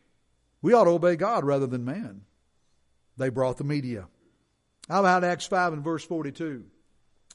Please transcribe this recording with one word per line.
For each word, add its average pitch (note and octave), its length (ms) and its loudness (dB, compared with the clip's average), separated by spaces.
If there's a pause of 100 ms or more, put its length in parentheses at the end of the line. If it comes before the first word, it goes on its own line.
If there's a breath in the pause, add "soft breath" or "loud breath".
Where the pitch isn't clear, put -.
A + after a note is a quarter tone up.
(600)
we F3 100 2
ought A#3 140 8
to E3+ 60 6
obey F3 260 4
God G3 260 0
rather C#3 240 2
than B2 160 -6
man. B2 380 -10 (960)
They C3 100 -2
brought C3 300 -2
the C#3+ 80 -6
media. B2+ 420 -6 (800)
How F#3 140 0
about F3+ 240 4
Acts F3 220 -4
five F3+ 260 0
and D3 100 -6
verse D#3+ 220 -4
forty-two? D3+ 580 -8 (720)